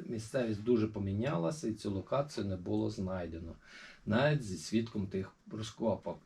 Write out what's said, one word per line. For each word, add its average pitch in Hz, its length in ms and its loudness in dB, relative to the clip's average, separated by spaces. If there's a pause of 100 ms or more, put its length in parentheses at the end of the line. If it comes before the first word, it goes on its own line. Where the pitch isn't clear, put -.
місцевість 110 580 -2
дуже 110 240 6
помінялася 120 800 0
і 107 60 0
цю 104 180 -4
локацію 117 560 -2
не 95 80 0
було 104 340 0
знайдено. 87 640 -4 (540)
Навіть 131 380 6
зі 92 140 -4
свідком 107 500 0
тих 95 240 -4 (200)
розкопок. 107 760 -2